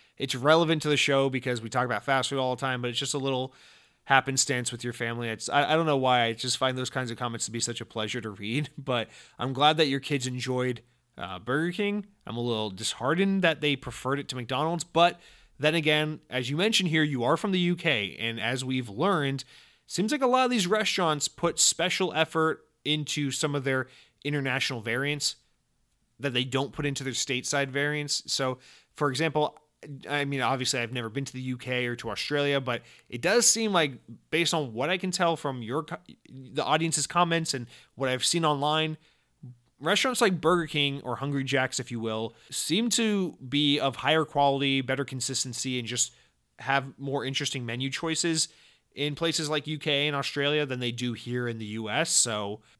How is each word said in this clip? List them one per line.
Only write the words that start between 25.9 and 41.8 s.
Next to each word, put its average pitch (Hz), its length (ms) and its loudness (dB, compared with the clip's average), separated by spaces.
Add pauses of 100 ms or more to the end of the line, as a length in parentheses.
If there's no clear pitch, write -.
that 127 140 -2
they 123 100 2
don't 131 300 -2
put 147 120 -4
into 139 180 -4
their 131 100 -4
stateside 135 560 -2
variants. 147 560 -2
So, 131 320 -2 (380)
for 143 140 0
example, 151 480 0 (520)
I 143 160 0
mean, 139 160 -2
obviously, 127 380 0
I've 117 120 -2
never 120 180 -4
been 131 160 -4
to - 80 -10
the 127 80 -10
U 127 160 -4
K 123 280 -2
or 120 120 -2
to 117 120 -8
Australia, 143 500 0
but 120 220 -4 (260)
it 120 140 -10
does 214 260 4
seem 220 240 2
like, 156 220 4 (380)
based 160 220 2
on 139 200 -2
what 131 160 -2
I 185 80 0
can 185 140 -2
tell 170 260 2
from 131 240 -4
your 127 220 -2
co-, - 140 -10 (300)
the 131 360 -6
audience's 160 440 2
comments 165 460 2
and 123 140 -6 (260)
what 131 160 -2
I've 127 160 0
seen 170 180 2
online, 151 540 2 (840)
restaurants 208 420 2
like 190 200 4
Burger 165 260 4
King, 143 360 0
or 120 140 -4
Hungry 139 260 -2
Jack's, 131 360 0
if 120 120 -8